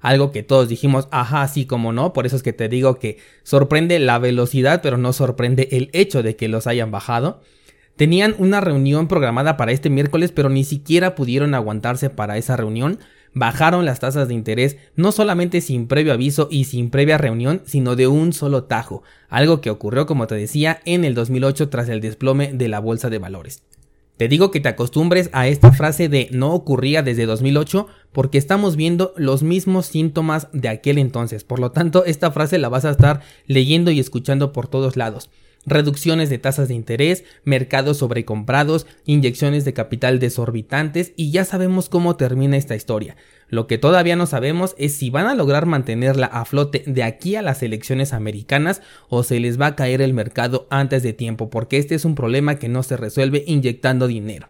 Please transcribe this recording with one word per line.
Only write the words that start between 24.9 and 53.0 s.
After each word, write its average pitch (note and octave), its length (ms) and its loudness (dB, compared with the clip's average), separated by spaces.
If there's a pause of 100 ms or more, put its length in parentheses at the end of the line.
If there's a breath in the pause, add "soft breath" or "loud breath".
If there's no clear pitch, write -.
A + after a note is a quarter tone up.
a B2+ 160 0
esta C#3 240 10
frase D3+ 380 2
de C3+ 220 2
"no C3 220 0
ocurría D3 500 0
desde A#2 240 0
dos A2 160 0
mil C#3 140 4
ocho" F#3 300 0 (240 loud breath)
porque C3+ 280 2
estamos F#3 360 2
viendo F3 400 0
los C#3 280 0
mismos F#3 440 0
síntomas D#3 680 -2
de B2 160 -4
aquel C#3 280 0
entonces. A#2 460 -2
Por B2 160 -6
lo B2 120 -2
tanto, E3+ 340 0
esta E3 260 -2
frase D#3 260 -2
la C3 120 -2
vas B2+ 160 -2
a D3+ 60 0
estar C#3+ 300 2 (240 loud breath)
leyendo D3+ 460 2
y D3+ 80 2
escuchando C#3 540 -2
por A#2+ 140 -6
todos C3+ 300 -2
lados. A2+ 320 -8 (360 soft breath)
Reducciones D3 640 0
de C3 80 -2
tasas C3+ 320 -2
de B2 60 -4
interés, B2+ 500 -2 (180 loud breath)
mercados C#3 540 0
sobrecomprados, B2 880 -2 (160 loud breath)
inyecciones C#3+ 600 0
de C#3 80 -4
capital B2 440 -2
desorbitantes B2+ 1000 -4
y D3+ 140 -4
ya F3+ 120 0
sabemos F#3 460 -2
cómo F3 260 0
termina C3+ 400 0
esta C#3 180 -2
historia. G#2+ 440 -6 (320 soft breath)
Lo A2+ 180 -4
que A#2 100 -2
todavía E3+ 380 4
no F3 120 0
sabemos D3+ 500 -2
es C#3+ 160 -2
si C3 160 -4
van D3+ 180 0
a C#4 80 0
lograr D3+ 300 2
mantenerla C3 640 0
a A#2 180 -6
flote C#3+ 400 -2
de C3 180 -2
aquí F3 320 -4
a A3 60 -4
las D3 220 -4
elecciones C3 500 -4
americanas A#2 680 -2 (280 loud breath)
o A#2+ 140 0
se A#2+ 180 0
les A#2+ 180 -2
va C#3+ 80 2
a D3 80 -2
caer C3 260 0
el C3 120 2
mercado B2 560 -4
antes C3+ 340 0
de A#2 80 -2
tiempo, A2+ 380 -6
porque A#2+ 300 -2
este C#3+ 160 -2
es D3+ 100 -4
un D#3+ 100 0
problema C#3 400 0
que A#2+ 140 -8
no B2+ 120 -2
se B2+ 140 -4
resuelve C3+ 500 -2